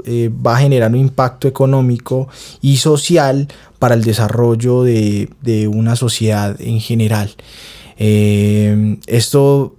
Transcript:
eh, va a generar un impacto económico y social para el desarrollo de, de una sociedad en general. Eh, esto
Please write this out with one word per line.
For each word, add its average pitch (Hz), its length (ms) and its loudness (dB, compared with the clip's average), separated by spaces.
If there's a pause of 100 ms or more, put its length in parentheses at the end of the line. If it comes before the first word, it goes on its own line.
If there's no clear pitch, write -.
eh, 117 260 -2
va 120 260 -2
a 131 40 2
generar 127 320 2
un 127 80 0
impacto 131 480 -2
económico 131 800 0 (340)
y 139 140 2
social 143 720 0 (320)
para 120 160 2
el 113 80 0
desarrollo 117 800 0
de, 104 460 0 (120)
de 107 240 0
una 113 300 0
sociedad 107 640 -2
en 117 180 -4
general. 110 560 -2 (640)
Eh, 104 1080 2
esto 139 720 0